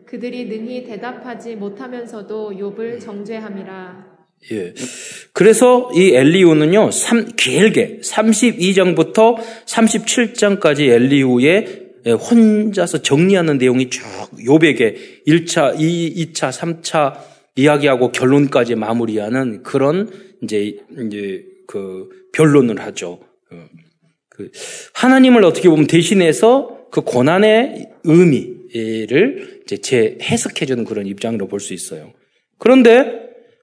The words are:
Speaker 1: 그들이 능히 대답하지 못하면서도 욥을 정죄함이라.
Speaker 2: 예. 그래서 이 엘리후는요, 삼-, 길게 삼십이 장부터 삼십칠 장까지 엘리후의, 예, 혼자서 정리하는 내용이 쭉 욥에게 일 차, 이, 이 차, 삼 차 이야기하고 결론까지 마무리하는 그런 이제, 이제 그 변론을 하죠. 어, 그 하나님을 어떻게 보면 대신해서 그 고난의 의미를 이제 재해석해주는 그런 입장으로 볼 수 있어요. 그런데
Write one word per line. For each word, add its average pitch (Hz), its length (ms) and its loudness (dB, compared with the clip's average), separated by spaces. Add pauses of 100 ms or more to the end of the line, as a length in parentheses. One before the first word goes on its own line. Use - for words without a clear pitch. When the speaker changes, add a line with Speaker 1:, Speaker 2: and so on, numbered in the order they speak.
Speaker 1:
그들이 247 400 -10
능히 226 400 -10
대답하지 226 680 -14
못하면서도 220 960 -12
욥을 202 480 -10
정죄함이라. 196 1080 -14 (480)
Speaker 2:
예. 90 200 -8 (600)
그래서 247 600 2
이 175 220 4
엘리후는요, 165 760 4
삼-, - 340 -2 (100)
길게 135 680 0
삼십이 214 720 0
장부터 185 640 2 (280)
삼십칠 - 720 0
장까지 170 520 0
엘리후의, 131 800 2 (380)
예, 117 60 -2
혼자서 208 920 2
정리하는 165 560 2
내용이 127 320 2
쭉 - 120 -12 (460)
욥에게 139 480 4 (300)
일 165 200 2
차, 147 320 0
이, 170 300 -2
이 160 260 -8
차, 135 180 -4
삼 165 300 -8
차 143 400 -4 (340)
이야기하고 139 580 2
결론까지 131 640 2
마무리하는 110 880 -4
그런 156 460 -2 (320)
이제, 104 360 -4 (280)
이제 101 380 -10 (240)
그 95 400 -12 (240)
변론을 139 480 4
하죠. 90 400 -12 (320)
어, 85 140 -20 (640)
그 - 200 -18 (440)
하나님을 254 500 4
어떻게 180 240 4
보면 151 200 4
대신해서 190 920 2 (120)
그 - 120 -2
고난의 208 880 0 (160)
의미를 127 1600 0
이제 98 140 -8
재해석해주는 127 1080 -4
그런 104 200 -8
입장으로 101 420 -8
볼 101 120 -8
수 95 140 -12
있어요. 80 400 -16 (440)
그런데 247 680 4 (360)